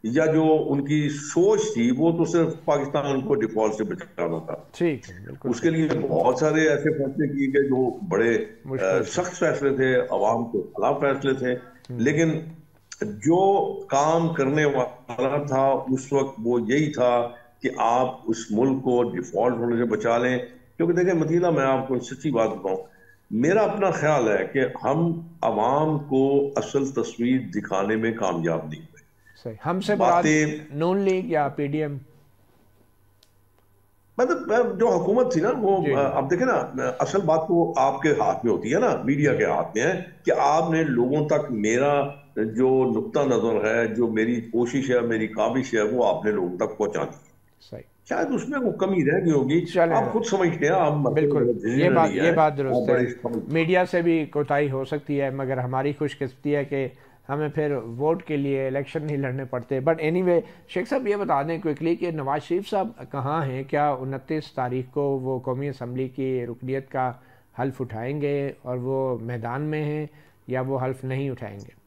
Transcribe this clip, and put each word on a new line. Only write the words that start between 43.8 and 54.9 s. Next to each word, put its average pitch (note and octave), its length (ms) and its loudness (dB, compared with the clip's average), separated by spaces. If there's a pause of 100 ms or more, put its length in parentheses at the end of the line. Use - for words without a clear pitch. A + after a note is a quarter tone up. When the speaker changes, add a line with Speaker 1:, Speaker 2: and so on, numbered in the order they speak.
Speaker 1:
जो A2+ 140 2
मेरी A2 280 0
कोशिश A#2+ 540 -2
है, B2 160 4
मेरी A2 200 0
काविश A#2 480 -2
है, G#2+ 100 4
वो A#2+ 180 0
आपने G2+ 300 2
लोगों F2+ 180 -2
तक F#2 160 -2
पहुंचा F#2 380 -2
दी। - 120 -10 (440)
Speaker 2:
सही। - 220 -16 (260)
Speaker 1:
शायद - 200 0
उसमें C4+ 300 -4
वो A3+ 140 0
कमी F#3+ 300 0
रह D#3+ 180 2
गई E3+ 100 2
होगी। C#3+ 300 2
Speaker 2:
चलें। E3+ 340 2
Speaker 1:
आप A3+ 180 0
खुद A3 120 0
समझते E3+ 420 0
हैं, D#3+ 60 2
आप D#3+ 260 2
मतलब C3+ 140 2
Speaker 2:
बिल्कुल, C#3+ 340 2
ये A#2+ 60 2
Speaker 1:
विजनरी B2 360 2
Speaker 2:
बात, E3 220 4
ये C#3+ 100 -2
Speaker 1:
हैं, E3 160 4
Speaker 2:
बात D#3 160 4
Speaker 1:
आप C#3 40 -6
Speaker 2:
दुरुस्त B2+ 340 0
Speaker 1:
बड़े B2 100 4
Speaker 2:
है। B2 100 0
Speaker 1:
समझ- A#2+ 420 -6
Speaker 2:
मीडिया F3 320 2
से F3 180 0
भी E3 240 2
कोताही D3 420 0
हो C3+ 160 -2
सकती C#3+ 320 -4